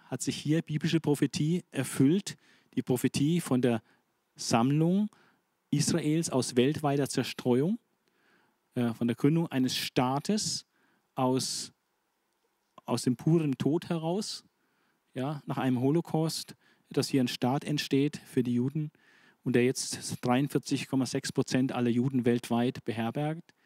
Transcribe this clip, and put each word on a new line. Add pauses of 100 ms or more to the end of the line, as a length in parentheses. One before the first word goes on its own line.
Hat
sich
hier
biblische
Prophetie
erfüllt? (380)
Die
Prophetie
von
der (540)
Sammlung (600)
Israels
aus
weltweiter
Zerstreuung, (960)
äh,
von
der
Gründung
eines
Staates (480)
aus, (1120)
aus
dem
puren
Tod
heraus, (720)
ja,
nach
einem
Holocaust, (340)
dass
hier
ein
Staat
entsteht
für
die
Juden (520)
und
der
jetzt
dreiundvierzig
Komma
sechs
Prozent
aller
Juden
weltweit
beherbergt. (100)